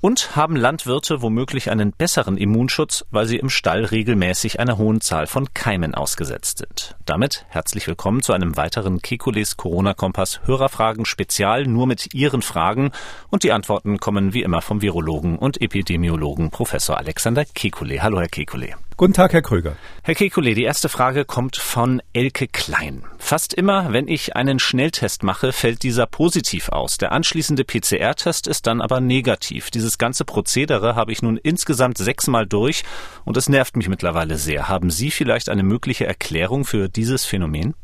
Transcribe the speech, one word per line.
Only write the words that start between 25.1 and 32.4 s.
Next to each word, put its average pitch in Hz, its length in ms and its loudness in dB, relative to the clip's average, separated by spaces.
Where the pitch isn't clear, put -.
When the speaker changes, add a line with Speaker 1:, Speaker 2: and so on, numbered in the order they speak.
Speaker 1:
mache, 104 300 0
fällt 117 320 0
dieser 123 200 2
positiv 156 640 0
aus. - 300 -2
Der - 140 0
anschließende 151 520 0
P-C-R-Test - 840 0
ist - 200 -2
dann 117 160 0
aber 127 180 0
negativ. 123 680 0
Dieses 113 260 -2
ganze 120 300 0
Prozedere 117 680 0
habe 110 160 0
ich - 100 -4
nun 113 160 2
insgesamt 131 580 0
sechsmal 113 500 0